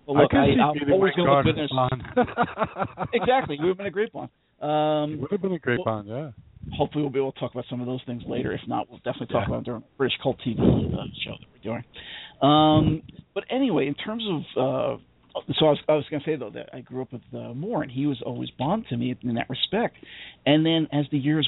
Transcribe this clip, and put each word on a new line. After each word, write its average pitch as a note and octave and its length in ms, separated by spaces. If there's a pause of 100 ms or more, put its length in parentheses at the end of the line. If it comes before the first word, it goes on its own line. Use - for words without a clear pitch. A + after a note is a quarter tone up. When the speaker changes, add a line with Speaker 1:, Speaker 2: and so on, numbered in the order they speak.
Speaker 1:
well, C#3+ 120
Speaker 2:
I D3 40
Speaker 1:
look, C#3 80
Speaker 2:
can C#3 100
Speaker 1:
I, C#3 140
Speaker 2:
see - 60
Speaker 1:
I'll D3+ 140
Speaker 2:
Peter D3 180
Speaker 1:
always F#3+ 240
look E3+ 100
Speaker 2:
Wyngarde C#3 180
Speaker 1:
good D#3 140
in - 20
a D3+ 40
Speaker 2:
as C#3 60
Bond. C3 320 (1080)
<laughs> - 40
Speaker 1:
Exactly. A3 440
It D3 60
would F3 60
have F#3 80
been G3 100
a G3 40
great G#3 220
Bond. B2+ 180 (300)
Um, D3+ 540
Speaker 2:
It D3+ 60
would C#3 120
have G3 100
been F#3+ 100
a E3 60
great A#2+ 260
Speaker 1:
well, A2 180
Speaker 2:
Bond, G2+ 60
yeah. C3 220 (460)
Speaker 1:
hopefully D3+ 260
we'll C#3+ 100
be C3 60
able C3+ 140
to - 80
talk B2 120
about A#2+ 180
some B2 100
of B2 60
those B2+ 200
things A#2+ 200
later. B2 260
If - 140
not, A#2+ 220
we'll A2+ 100
definitely B2 300
talk A#2 200
Speaker 2:
Yeah. B2 60
Speaker 1:
about - 40
them A2+ 60
during A#2+ 180 (160)
British B2+ 240
Cult C3 200
T A2+ 120
V, - 60
uh, - 440 (200)
show - 140
that - 140
we're - 100
doing. A#2 220 (580)
Um, D#3 600 (320)
but G3 160
anyway, A#3+ 360
in C#3+ 80
terms A3 340
of, D#3+ 120 (160)
uh, B2+ 440 (580)
so D#3 80
I D3+ 40
was, C#3+ 80 (100)
I D3+ 40
was D3+ 180
gonna D3 140
say, D#3 120
though, A#2+ 140
that - 220
I B2+ 80
grew B2+ 220
up - 100
with, A#2 80 (140)
uh, A#2 180
Moore, E3+ 300
and - 100
he C3+ 140
was C3+ 180
always B2 340
Bond F#3 300
to B2 80
me B2 260
in A#2+ 120
that - 160
respect. F#3+ 460 (500)
And D3+ 180
then D#3+ 260
as C#3+ 200
the D3 80
years D3 300